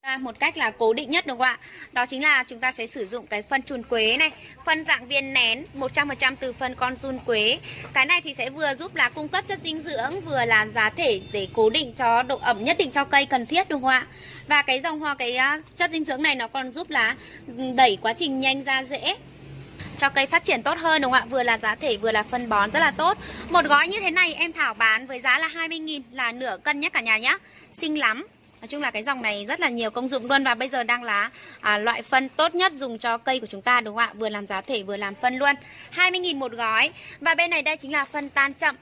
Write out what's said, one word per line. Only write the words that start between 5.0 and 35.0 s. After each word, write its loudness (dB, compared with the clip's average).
viên -2
nén 0
một -4
trăm 2
phần -4
trăm 0
từ -6
phân -6
con -2
giun -8
quế. 0
Cái 4
này 2
thì -10
sẽ -4
vừa -2
giúp -12
là 2
cung -8
cấp -2
chất -6
dinh -6
dưỡng, -4
vừa 0
là 4
giá 0
thể 0
để -4
cố 4
định 0
cho 2
độ -4
ẩm 0
nhất 2
định 0
cho 0
cây 4
cần 0
thiết, 0
đúng -2
không 2
ạ? 2
Và 4
cái 0
dòng -4
hoa, -2
cái, -2
à, 2
chất 0
dinh -2
dưỡng -2
này 4
nó -4
còn -6
giúp -10
là 0
đẩy 6
quá 0
trình -2
nhanh 0
ra 0
rễ -4
cho 2
cây 2
phát 0
triển 2
tốt 0
hơn, 4
đúng 2
không 6
ạ? -8
Vừa 0
là 2
giá 0
thể, -2
vừa 0
là 2
phân -4
bón 2
rất 0
là 4
tốt. 2
Một 4
gói 6
như -2
thế 0
này 4
em -2
Thảo 0
bán 4
với -8
giá 4
là 0
hai -4
mươi -6
nghìn -6
là -2
nửa -4
cân 0
nhé -2
cả -2
nhà 2
nhá. 2
Xinh -4
lắm. 0
Nói -16
chung -6
là 0
cái -6
dòng -2
này -4
rất -4
là 0
nhiều -2
công -4
dụng -4
luôn. 4
Và 2
bây -4
giờ -2
đang 0
là, 0
à, 2
loại 0
phân 2
tốt 0
nhất 2
dùng -8
cho -2
cây -2
của -8
chúng -12
ta, 4
đúng -8
không 2
ạ? -2
Vừa -4
làm -6
giá -4
thể, -4
vừa -6
làm -6